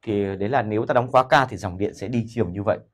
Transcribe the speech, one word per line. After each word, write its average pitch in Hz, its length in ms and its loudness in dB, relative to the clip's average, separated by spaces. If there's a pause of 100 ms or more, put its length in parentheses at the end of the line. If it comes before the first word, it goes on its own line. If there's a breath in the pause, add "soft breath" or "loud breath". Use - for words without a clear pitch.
thì 104 220 0
đấy 98 240 -4
là 127 140 2
nếu 107 240 -2
ta 143 80 0
đóng 123 180 2
khóa 127 100 6
K 135 260 4
thì 104 80 -10
dòng 90 220 -8
điện 101 160 -2
sẽ 98 140 -10
đi 117 200 -2
chiều 113 200 -2
như 92 140 -6
vậy. 101 160 0 (160)